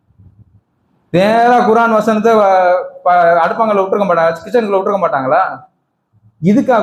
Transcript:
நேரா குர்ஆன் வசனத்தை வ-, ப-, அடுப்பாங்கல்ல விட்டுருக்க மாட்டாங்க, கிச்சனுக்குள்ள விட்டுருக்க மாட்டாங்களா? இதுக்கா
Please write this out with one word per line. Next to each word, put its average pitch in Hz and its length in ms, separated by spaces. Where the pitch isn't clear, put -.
நேரா 226 480
குர்ஆன் 226 220
வசனத்தை 220 440
வ-, 185 480
ப-, 175 400
அடுப்பாங்கல்ல 214 380
விட்டுருக்க 196 240
மாட்டாங்க, 170 380
கிச்சனுக்குள்ள 202 340
விட்டுருக்க 196 260
மாட்டாங்களா? 151 380
இதுக்கா 226 380